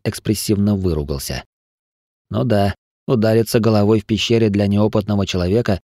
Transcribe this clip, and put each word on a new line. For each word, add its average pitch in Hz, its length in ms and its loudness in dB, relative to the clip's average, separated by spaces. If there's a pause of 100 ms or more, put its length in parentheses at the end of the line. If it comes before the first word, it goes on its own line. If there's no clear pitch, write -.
экспрессивно 104 720 -2
выругался. 73 680 -4 (840)
Ну 107 140 -2
да, 101 300 0 (320)
удариться 113 540 2
головой 107 400 2
в - 60 -8
пещере 110 440 0
для 101 160 0
неопытного 101 600 0
человека — 92 540 0 (180)